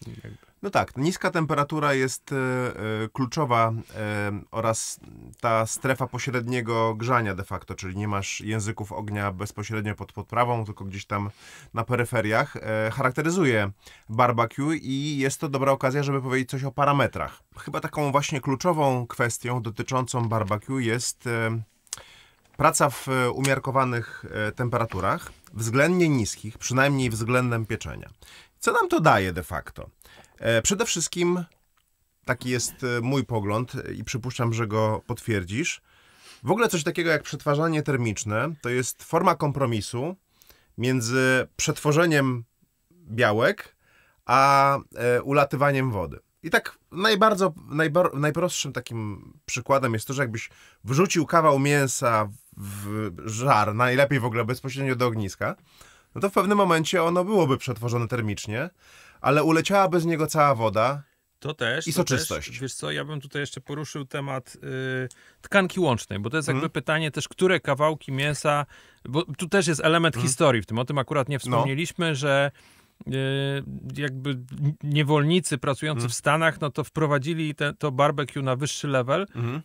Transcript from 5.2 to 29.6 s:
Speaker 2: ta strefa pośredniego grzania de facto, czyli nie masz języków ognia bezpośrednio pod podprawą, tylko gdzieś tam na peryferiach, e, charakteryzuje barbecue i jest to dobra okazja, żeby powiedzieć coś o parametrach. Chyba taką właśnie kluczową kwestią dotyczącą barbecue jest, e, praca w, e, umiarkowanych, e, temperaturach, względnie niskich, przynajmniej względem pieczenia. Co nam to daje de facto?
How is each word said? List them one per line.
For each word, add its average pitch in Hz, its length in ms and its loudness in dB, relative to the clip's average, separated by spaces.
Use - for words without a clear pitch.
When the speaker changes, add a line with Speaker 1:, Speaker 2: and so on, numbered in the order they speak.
Speaker 2:
ta 113 240 2
strefa 127 420 -2
pośredniego 117 880 -2
grzania 113 400 0
de 92 80 -8
facto, 92 320 -10
czyli 92 220 -8
nie 104 100 -4
masz 98 340 -4
języków 107 500 -4
ognia 101 400 -4
bezpośrednio 104 640 -6
pod - 180 -14
podprawą, 113 520 -2
tylko 101 200 -12
gdzieś 98 200 -10
tam 101 240 -4
na 113 100 -2
peryferiach, 117 720 0
e, 110 340 -2
charakteryzuje 127 800 2
barbecue 120 720 2
i 139 360 -4
jest 135 240 0
to 156 80 -4
dobra 139 220 2
okazja, 139 320 0
żeby 139 180 0
powiedzieć 131 280 -2
coś 135 140 -6
o 139 80 -4
parametrach. 139 680 0
Chyba 151 220 -6
taką 147 320 -2
właśnie 143 300 0
kluczową 135 640 0
kwestią 120 540 -4
dotyczącą 120 680 -4
barbecue 107 500 -2
jest, 120 480 -2
e, 113 340 -2
praca 156 320 4
w, - 200 -8
e, 127 220 2
umiarkowanych, 131 960 0
e, 107 40 -4
temperaturach, 113 800 -2
względnie 151 560 2
niskich, 110 480 -2
przynajmniej 131 520 2
względem 117 560 0
pieczenia. 73 440 -8
Co - 120 2
nam 403 180 2
to 339 100 2
daje 104 340 4
de 90 100 -4
facto? - 460 -10